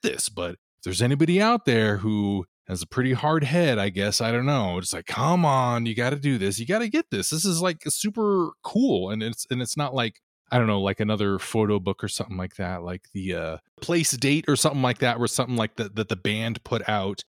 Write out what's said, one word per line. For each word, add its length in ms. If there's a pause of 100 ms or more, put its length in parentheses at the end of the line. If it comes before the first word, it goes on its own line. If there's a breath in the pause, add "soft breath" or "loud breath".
this." 280
But 240
if 300
there's 180
anybody 400
out 240
there 320
who 480 (220)
has 140
a 40
pretty 260
hard 320
head, 340
I 120
guess, 300
I 120
don't 140
know, 320
it's 160
like, 120
"Come 380
on, 420
you 80
gotta 240
do 200
this. 200
You 80
gotta 220
get 220
this. 200
This 140
is, 180
like, 260
super 640 (100)
cool." 480
And 120
it's, 280
and 120
it's 140
not 180
like, 260 (300)
I 80
don't 80
know, 140
like 200
another 380
photo 420
book 240
or 40
something 280
like 200
that, 260
like 300
the, 220
uh, 240 (220)
Place 320
Date 360
or 80
something 260
like 160
that, 200
where 100
something 280
like 200
that, 200
that 120
the 80
band 480
put 240
out, 360 (100)